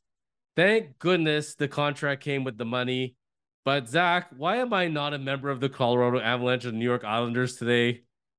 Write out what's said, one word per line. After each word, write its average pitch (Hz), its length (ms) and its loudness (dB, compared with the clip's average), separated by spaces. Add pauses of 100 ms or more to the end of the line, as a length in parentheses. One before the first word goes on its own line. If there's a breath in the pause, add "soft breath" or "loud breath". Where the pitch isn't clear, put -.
(560)
Thank 185 440 2
goodness 156 560 0
the 147 120 -2
contract 143 560 -2
came 139 220 -2
with 120 120 -6
the 117 80 -6
money. 127 500 -2 (500)
But 135 240 0
Zach, 175 460 2
why 165 220 0
am 247 160 -2
I 185 140 2
not 147 260 -2
a 143 60 -6
member 135 300 -4
of 135 100 -4
the 131 100 0
Colorado 123 500 2
Avalanche 123 460 0
or 123 60 -4
the 110 60 -6
New 117 80 -2
York 123 180 0
Islanders 120 540 -2
today? 120 460 2 (360)